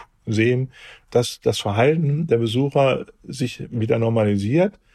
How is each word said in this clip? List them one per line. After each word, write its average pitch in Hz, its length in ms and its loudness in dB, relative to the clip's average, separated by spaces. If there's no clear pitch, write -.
sehen, 123 460 0
dass - 320 -2
das - 180 -2
Verhalten 147 680 0
der 117 100 2
Besucher 131 680 0
sich 127 440 -8
wieder 117 280 -2
normalisiert, 113 800 0